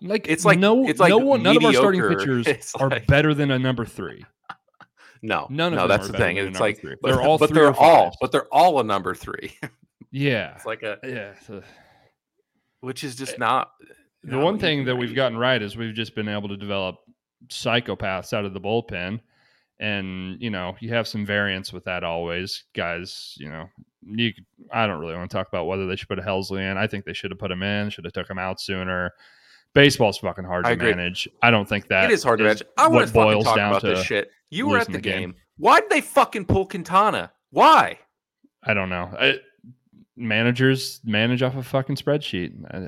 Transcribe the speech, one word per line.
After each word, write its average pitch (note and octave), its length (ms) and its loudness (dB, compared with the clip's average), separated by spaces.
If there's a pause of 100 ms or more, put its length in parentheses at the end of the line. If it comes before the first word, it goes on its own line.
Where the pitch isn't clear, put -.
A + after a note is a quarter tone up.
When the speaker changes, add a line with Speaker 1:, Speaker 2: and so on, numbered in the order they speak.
Speaker 1:
like, G3+ 260 -2
Speaker 2:
it's D#3+ 180 0
like, F#3+ 140 6
Speaker 1:
no, A3+ 300 4
Speaker 2:
it's D3+ 120 0
like F3+ 100 8
Speaker 1:
no G#3 80 6
one, C4+ 240 4
none F3+ 160 6
of A3+ 60 6
our - 100 6
starting F3+ 260 4
Speaker 2:
mediocre. F#2+ 180 2
<laughs> - 20 -2
Speaker 1:
pitchers B2 260 0
Speaker 2:
It's - 300 -2
Speaker 1:
are C3+ 120 0
Speaker 2:
like A#2+ 200 -4
Speaker 1:
better D3 260 4
than C#3+ 160 0
a C3 80 0
number B2+ 260 -2
three. D#2+ 400 -12 (960)
Speaker 2:
No, F#2+ 300 -2
Speaker 1:
None E3 240 -2
of - 20 -2
Speaker 2:
no, F#2+ 60 0
Speaker 1:
them F2+ 60 4
Speaker 2:
that's G2 200 4
Speaker 1:
are A#2 40 -8
Speaker 2:
the - 0 -
Speaker 1:
better A#2 120 0
Speaker 2:
thing. F2 120 0
Speaker 1:
than G2 80 -2
a F#2+ 40 -4
Speaker 2:
It's F#2+ 60 -10
Speaker 1:
number F#2+ 120 0
Speaker 2:
like, G#2+ 140 -4
Speaker 1:
three. C2+ 220 -14
Speaker 2:
but, - 60 0
Speaker 1:
They're C3 120 2
all D3 160 4
Speaker 2:
but D3+ 140 4
Speaker 1:
three D3+ 60 0
Speaker 2:
they're D3+ 120 8
Speaker 1:
or C3+ 80 2
Speaker 2:
all, C#3+ 280 8
Speaker 1:
fives. F2 180 -2
Speaker 2:
but B2+ 100 -2
they're C#3 220 0
all D#3 260 6
a A#2 40 0
number G#2+ 300 -4
three. - 380 -14 (100)
<laughs> D3 60 -10 (440)
Speaker 1:
Yeah. B2 420 -2
Speaker 2:
It's - 100 -20
like A2 180 -8
a G#2+ 200 -8
Speaker 1:
Yeah, A2+ 340 -12
it's - 140 -20
a G2 120 -14 (1200)
Speaker 2:
which B2+ 240 -12
is B2+ 120 -12
just B2 180 -10
Speaker 1:
Eh, B2 40 -12
Speaker 2:
not, B2 340 0 (500)
Speaker 1:
the B2 140 -8
Speaker 2:
not C#3 80 0
Speaker 1:
one F#3+ 100 0
Speaker 2:
what G#3 80 -6
Speaker 1:
thing D#3 180 0
Speaker 2:
you C3+ 60 -4
Speaker 1:
that B2+ 100 -2
we've B2 140 -4
Speaker 2:
write. A2 60 -12
Speaker 1:
gotten B2 220 0
right B2 220 0
is G2+ 160 -8
we've A2+ 180 -8
just A2 200 -8
been G#2+ 140 -6
able G#2 200 -6
to G2+ 80 -10
develop G2 440 -6 (480)
psychopaths G#2+ 840 -4
out G#2+ 140 -2
of F#2+ 80 -10
the F#2+ 60 -10
bullpen. G2+ 600 -6 (600)
And, F#2+ 600 -8
you A#2 100 -8
know, F#2 300 -8
you A2+ 100 -10
have A#2 180 -2
some G#2 180 -6
variance G2+ 460 -2
with F2+ 140 -16
that F2+ 180 -6
always. E2+ 600 -6 (100)
Guys, F2 640 -8
you D2 120 -16
know, D#2+ 180 -14 (380)
you, A2 260 -4 (400)
I A#2 140 0
don't F2+ 140 -6
really E2 140 -8
wanna F2 140 -8
talk F#2+ 200 -6
about F2+ 160 -4
whether F#2+ 220 -4
they F#2 100 -4
should - 120 -14
put G2 100 -6
a F2+ 40 -8
Helsley F#2+ 480 -4
in. F#2+ 60 -6
I G#2 100 -2
think G2+ 180 -10
they E2+ 100 -10
should - 180 -10
have F#2 80 -14
put G2 100 -6
him F2+ 120 -8
in, G#2 280 -4
should F#2+ 140 -12
have E2+ 80 -12
took F2+ 160 -8
him F#2 100 -10
out F#2 220 -6
sooner. F#2 520 -4 (640)
Baseball's C3 440 4
fucking F#2 260 -8
hard F2+ 220 -4
Speaker 2:
I A#2+ 40 2
Speaker 1:
to A#2+ 40 0
Speaker 2:
agree. A#2 200 0
Speaker 1:
manage. F2+ 320 -6 (160)
I A#2+ 80 6
don't G#2 180 2
think G2+ 200 -4
that F#2+ 220 2
Speaker 2:
It - 40 4
is - 80 0
hard A#2 180 2
to A2 60 4
Speaker 1:
is G#2+ 140 2
Speaker 2:
manage. - 20 -14 (140)
I - 120 2
wanna A#2+ 80 4
Speaker 1:
what A2+ 120 4
Speaker 2:
fucking A2+ 140 4 (100)
Speaker 1:
boils G#2+ 120 2
Speaker 2:
talk A2+ 120 2
Speaker 1:
down G#2 140 2
Speaker 2:
about G2 120 2
this F#2 180 0
Speaker 1:
to F#2 40 -2
Speaker 2:
shit. G2+ 260 -2 (200)
You E3+ 180 -6
were - 100 2
Speaker 1:
losing A#3 40 0
Speaker 2:
at A3+ 60 -6
the F3 100 -8
Speaker 1:
the - 20 -8
game. F#2 300 -6
Speaker 2:
game. - 40 -16 (220)
Why A#3+ 240 6
did G#4+ 100 -2
they D#4 120 2
fucking A3+ 420 0
pull F#3+ 220 0
Quintana? F3 640 0 (180)
Why? G#3+ 480 6 (640)
Speaker 1:
I A2 120 -2
don't F#2+ 160 -2
know. F2+ 280 -4
I, C3 200 0 (760)
managers B2 920 0
manage A2+ 380 0
off B2+ 140 -2
a C3 80 -8
fucking C3+ 320 -4
spreadsheet. C#3+ 560 -4 (360)